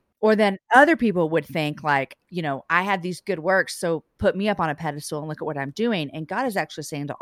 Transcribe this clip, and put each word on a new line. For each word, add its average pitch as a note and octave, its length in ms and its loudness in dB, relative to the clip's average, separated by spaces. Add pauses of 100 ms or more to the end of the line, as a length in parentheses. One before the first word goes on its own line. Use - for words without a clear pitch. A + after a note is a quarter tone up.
(200)
Or A3 160 6
then G3+ 220 2 (160)
other D4 240 8
people F3+ 320 2
would D#3 160 0
think, D3 380 -4
like, C#3 340 0 (120)
you F3 120 -6
know, C#3+ 280 -4
"I E3+ 120 2
have G3 220 -2
these F3+ 180 -6
good F3+ 180 -4
works, F#3 380 0
so E3 260 -2 (140)
put G3 180 2
me G3+ 140 -2
up G3+ 100 -2
on D#3+ 120 0
a C#3+ 40 -4
pedestal D3+ 440 -6
and D#3 100 -8
look D3+ 120 -8
at D#3+ 40 -6
what D3+ 120 -6
I'm C#3 140 -6
doing." G3+ 400 -2
And D#3 160 -8
God A#3 200 -4
is G3+ 100 -4
actually D3+ 280 -6
saying D3 220 -8
to C#3 140 -8